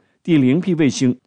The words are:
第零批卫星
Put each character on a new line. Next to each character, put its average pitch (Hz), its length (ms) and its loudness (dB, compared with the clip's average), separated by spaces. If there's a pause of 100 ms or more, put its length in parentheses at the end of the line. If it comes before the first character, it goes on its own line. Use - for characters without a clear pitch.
(240)
第 165 140 0
零 135 220 2
批 185 140 -4
卫 151 160 0
星 123 260 -2 (120)